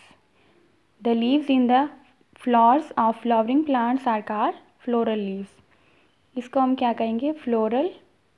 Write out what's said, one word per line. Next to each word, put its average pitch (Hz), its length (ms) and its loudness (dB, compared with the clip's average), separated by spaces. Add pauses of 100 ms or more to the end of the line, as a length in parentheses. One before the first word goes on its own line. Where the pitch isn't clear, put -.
(1000)
The 233 140 0
leaves 254 360 0
in 254 180 4
the 262 180 4 (540)
flowers 240 580 2
of 226 240 0
flowering 233 420 0
plants 254 420 -2
are 220 180 0
called 220 360 -4 (240)
floral 226 360 -2
leaves। 196 380 -8 (800)
इसको 254 240 -4
हम 262 140 2
क्या 247 180 -2
कहेंगे? 233 420 -2
Floral 240 560 -2 (480)